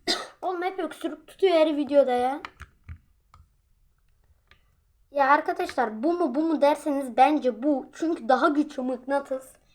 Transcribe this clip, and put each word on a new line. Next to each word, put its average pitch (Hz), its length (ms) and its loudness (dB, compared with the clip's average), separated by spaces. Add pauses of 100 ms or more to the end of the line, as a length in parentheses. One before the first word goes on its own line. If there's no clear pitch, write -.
<coughs> - 100 -4 (260)
Oğlum 349 200 -6
hep 381 160 -6
öksürük 311 480 -8
tutuyor 370 280 2
her 311 220 4
videoda 277 360 2
ya. 254 280 -2 (2750)
Ya 277 200 2
arkadaşlar 247 720 0
bu 330 100 2
mu 330 220 -2
bu 302 80 0
mu 320 180 0
derseniz 277 560 0
bence 254 460 2
bu. 277 300 0
Çünkü 320 360 -6
daha 262 200 4
güçlü 294 340 -4
mıknatıs. 262 680 -6 (220)